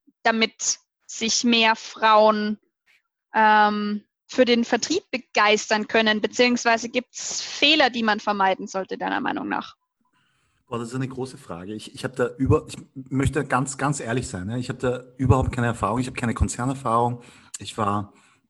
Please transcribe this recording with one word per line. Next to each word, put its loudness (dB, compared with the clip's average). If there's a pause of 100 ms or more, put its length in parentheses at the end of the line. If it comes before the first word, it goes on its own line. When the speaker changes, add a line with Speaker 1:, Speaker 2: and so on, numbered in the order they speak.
(220)
Speaker 1:
damit 0 (280)
sich -2
mehr 4
Frauen, 4 (760)
ähm, 4 (220)
für 2
den 4
Vertrieb -2
begeistern 0
können? 2
Beziehungsweise 2
gibt's -6
Fehler, 2
die -4
man 0
vermeiden 0
sollte, -8
deiner -4
Meinung -4
nach? -6 (920)
Speaker 2:
Boah, -8
das -8
ist -10
eine -4
große -8
Frage. -12
Ich, -14
ich -8
hab -8
da 0
über-, 2
ich -14 (180)
möchte -2
ganz, -2
ganz -2
ehrlich -4
sein, -8
ne? -6
Ich -6
hab -10
da -4 (140)
überhaupt 4
keine 0
Erfahrung. -2
Ich -2
hab -10
keine -2
Konzernerfahrung. 0 (360)
Ich -14
war -2 (360)